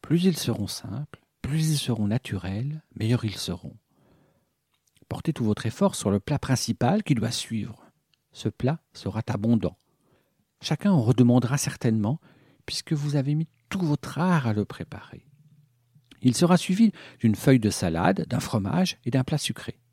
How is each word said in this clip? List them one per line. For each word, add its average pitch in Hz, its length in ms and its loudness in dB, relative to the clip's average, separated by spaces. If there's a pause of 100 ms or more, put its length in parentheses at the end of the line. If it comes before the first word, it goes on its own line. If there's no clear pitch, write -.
Plus 175 220 0
ils 180 120 4
seront 104 300 -2
simples, - 560 -10 (180)
plus 156 300 0
ils 147 80 0
seront 107 280 -2
naturels, 107 760 -4 (120)
meilleurs 113 300 0
ils 101 120 -4
seront. - 400 -10 (1300)
Portez - 240 -4
tout 123 120 -4
votre 107 220 0
effort 190 280 0
sur - 160 -2
le 101 100 2
plat 143 180 -4
principal 131 640 0
qui 143 120 0
doit 113 160 -2
suivre. - 560 -8 (460)
Ce - 160 -6
plat 135 320 -2 (120)
sera 104 340 -6
abondant. 107 500 0 (840)
Chacun 196 320 0
en 143 100 6
redemandera 123 560 4
certainement, 110 600 0 (460)
puisque - 260 -6
vous 147 240 -2
avez 143 180 0
mis 160 140 -2 (200)
tout 196 120 -6
votre 147 380 -2
art 165 280 2
à 110 60 2
le 101 120 0
préparer. - 640 -14 (960)
Il 127 160 2
sera 175 200 6
suivi 196 360 2 (280)
d'une 110 140 4
feuille 135 240 4
de 107 120 2
salade, 85 580 0
d'un - 120 -2
fromage 139 640 -2
et 120 60 -4
d'un 131 140 0
plat 151 140 -4
sucré. - 420 -8 (120)